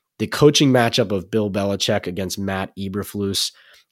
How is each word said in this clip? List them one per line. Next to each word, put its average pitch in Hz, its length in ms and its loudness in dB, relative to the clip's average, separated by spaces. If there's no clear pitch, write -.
the 110 100 -2
coaching 143 440 4
matchup 117 400 2
of 92 200 -4
Bill 104 180 0
Belichick 101 580 -2
against 92 320 -6
Matt 95 380 -4
Eberflus 98 760 -4